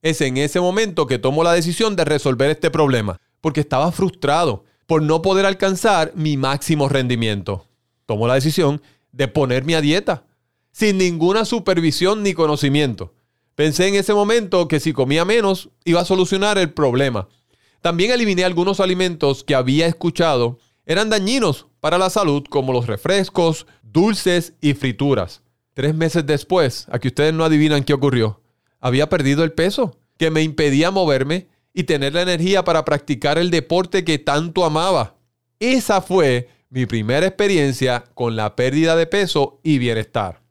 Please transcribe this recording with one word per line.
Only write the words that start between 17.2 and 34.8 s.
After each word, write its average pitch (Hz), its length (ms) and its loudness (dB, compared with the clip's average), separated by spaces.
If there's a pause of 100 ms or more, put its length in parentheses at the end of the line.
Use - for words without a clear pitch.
También 170 300 0
eliminé 208 340 2
algunos 185 360 0
alimentos 180 640 0
que 147 100 0
había 135 320 2
escuchado 156 720 0 (260)
eran 202 260 0
dañinos 214 560 -2 (140)
para 160 180 0
la 185 120 2
salud, 147 380 0
como 131 240 -2
los 120 140 0
refrescos, 175 800 -2 (160)
dulces 175 760 0
y 143 140 2
frituras. 131 680 -2 (320)
Tres 143 200 -2
meses 160 320 0
después, 151 640 0
aquí 120 180 -4
ustedes 151 260 0
no 160 100 0
adivinan 151 400 2
qué - 80 0
ocurrió, 123 480 0 (400)
había 131 280 0
perdido 147 360 0
el 160 80 -2
peso 190 460 -2 (180)
que 160 140 0
me 156 120 0
impedía 156 480 2
moverme 160 580 0 (240)
y 147 120 -4
tener 143 300 -2
la 175 80 0
energía 180 420 0
para 160 200 2
practicar 147 540 -2
el 175 120 0
deporte 175 540 -2
que 156 140 -2
tanto 156 460 -2
amaba. 156 520 -2 (440)